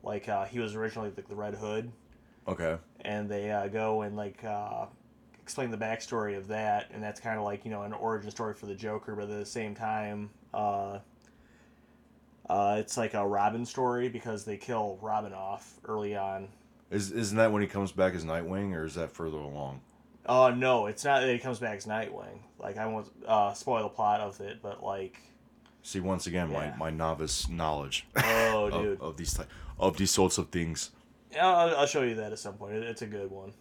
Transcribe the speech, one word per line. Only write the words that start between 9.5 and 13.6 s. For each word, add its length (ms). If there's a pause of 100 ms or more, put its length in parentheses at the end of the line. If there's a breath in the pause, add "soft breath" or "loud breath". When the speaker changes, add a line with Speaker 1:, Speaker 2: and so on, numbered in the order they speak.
Speaker 1:
time, 560 (240)
uh, 460 (1500 loud breath)
uh, 300
it's 180
like 160
a 120
Robin 400